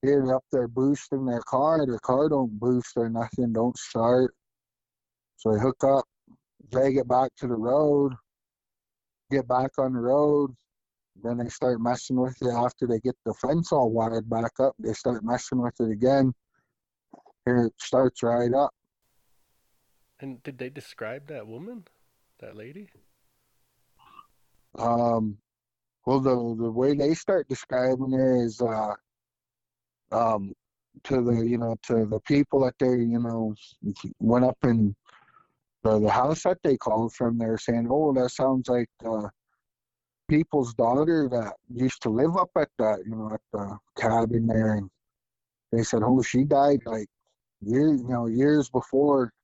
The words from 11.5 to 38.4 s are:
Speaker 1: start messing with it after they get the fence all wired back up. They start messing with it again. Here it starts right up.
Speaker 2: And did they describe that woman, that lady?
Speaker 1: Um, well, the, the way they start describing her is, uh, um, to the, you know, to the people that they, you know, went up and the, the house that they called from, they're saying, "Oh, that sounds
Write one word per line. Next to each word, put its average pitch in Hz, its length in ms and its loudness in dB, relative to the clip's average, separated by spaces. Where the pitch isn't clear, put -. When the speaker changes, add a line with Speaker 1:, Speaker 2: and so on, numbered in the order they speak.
Speaker 1:
start 123 320 -2
messing 123 340 -2
with 127 240 -2
it 127 80 0
after 123 380 -2
they 117 120 0
get 123 160 -2
the 110 80 -4
fence 160 380 -2
all 131 180 2
wired 113 400 -2
back 113 280 -4
up. 131 200 2
They 110 160 -4
start 120 280 -4
messing 120 380 -4
with 120 200 -4
it 117 100 0
again. 131 420 2
Here 120 220 2
it 113 100 -4
starts - 460 0
right 120 320 0
up. 139 180 2
Speaker 2:
And 131 220 -14
did 135 140 -14
they 127 140 -10
describe 143 580 -12
that 127 180 -14
woman, 175 400 -14
that 101 160 -18
lady? 147 320 -18
Speaker 1:
Um, 117 580 -2
well, 135 140 2
the, 131 140 2
the 117 80 -2
way 127 240 2
they 143 200 0
start 175 340 -2
describing 131 640 -2
her 131 300 2
is, 117 200 -4
uh, 110 320 -2
um, 110 420 0
to 131 180 0
the, 117 240 0
you 120 120 0
know, 113 260 -4
to 113 220 0
the 107 140 -4
people 143 400 2
that 127 180 0
they, 127 120 2
you 120 280 2
know, 117 360 -4
went 120 260 4
up 127 180 0
and 110 320 2
the, 110 160 2
the 104 120 4
house 135 340 0
that 180 180 0
they 139 140 2
called 113 380 -2
from, 117 240 -2
they're 113 200 -2
saying, 117 320 -2
"Oh, 147 220 2
that 127 180 0
sounds 131 380 -2